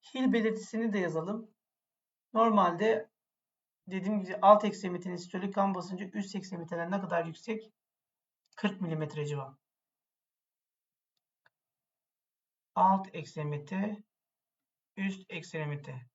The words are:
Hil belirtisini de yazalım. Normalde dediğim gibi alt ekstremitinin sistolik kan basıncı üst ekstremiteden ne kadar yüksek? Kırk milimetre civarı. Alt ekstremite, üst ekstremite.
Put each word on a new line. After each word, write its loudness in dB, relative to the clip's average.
Hil 4
belirtisini 0
de 0
yazalım. -4
Normalde 4
dediğim -2
gibi -6
alt 10
ekstremitinin -4
sistolik -6
kan 2
basıncı -8
üst -8
ekstremiteden -8
ne -2
kadar -2
yüksek? -10
Kırk -2
milimetre -4
civarı. -8
Alt 4
ekstremite, -6
üst -4
ekstremite. -8